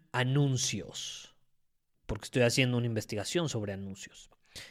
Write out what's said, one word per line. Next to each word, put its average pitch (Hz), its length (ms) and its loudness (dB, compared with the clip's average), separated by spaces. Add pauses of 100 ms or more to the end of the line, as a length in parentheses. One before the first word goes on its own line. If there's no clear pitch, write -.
(120)
anuncios, 127 1200 0 (720)
porque 107 180 -6
estoy - 160 2
haciendo 123 360 4
una 120 100 2
investigación 113 600 -2
sobre 101 260 -4
anuncios - 580 -12 (400)